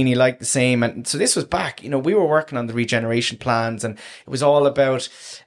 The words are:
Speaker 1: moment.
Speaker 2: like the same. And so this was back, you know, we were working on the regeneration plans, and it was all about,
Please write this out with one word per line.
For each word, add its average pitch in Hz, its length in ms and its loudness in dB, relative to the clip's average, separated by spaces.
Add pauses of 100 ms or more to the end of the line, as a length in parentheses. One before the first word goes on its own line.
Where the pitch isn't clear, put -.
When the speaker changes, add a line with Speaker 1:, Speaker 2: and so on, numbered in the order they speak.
Speaker 1:
moment. 127 120 2
Speaker 2:
like 127 220 2
the - 60 -12
same. 123 400 2
And 117 240 -4
so 143 100 -4
this 240 160 2
was 156 100 -2
back, - 380 -4
you 117 80 -10
know, 143 80 0
we 160 160 0
were 190 120 4
working 156 300 0
on 120 120 -4
the 113 60 -8
regeneration 117 640 -2
plans, 113 460 -2
and 107 140 -8
it - 320 -20
was 131 140 -4
all 143 220 4
about, 135 420 0 (380)